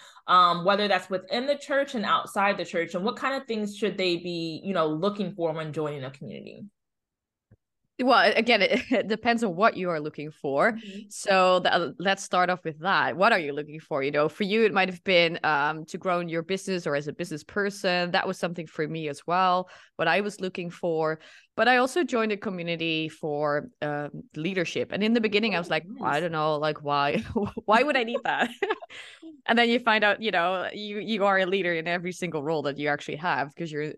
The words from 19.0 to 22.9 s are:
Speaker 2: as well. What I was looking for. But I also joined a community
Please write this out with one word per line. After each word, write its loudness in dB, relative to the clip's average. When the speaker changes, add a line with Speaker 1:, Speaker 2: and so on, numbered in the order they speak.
Speaker 2:
as -10
well. 2
What 0
I 4
was -8
looking -6
for. -2
But 4
I 6
also 2
joined 0
a -2
community -4